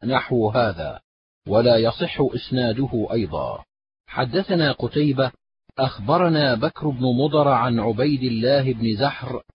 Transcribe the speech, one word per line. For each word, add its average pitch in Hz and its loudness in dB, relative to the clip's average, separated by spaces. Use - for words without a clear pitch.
نحو 120 0
هذا، 95 -2
ولا 117 4
يصح 113 0
إسناده 123 -2
أيضا. 78 -4
حدثنا 151 0
قتيبة، 135 0
أخبرنا 147 2
بكر 151 -4
بن 127 -4
مضر 143 2
عن 120 2
عبيد 123 0
الله 127 0
بن 113 0
زحر 127 -4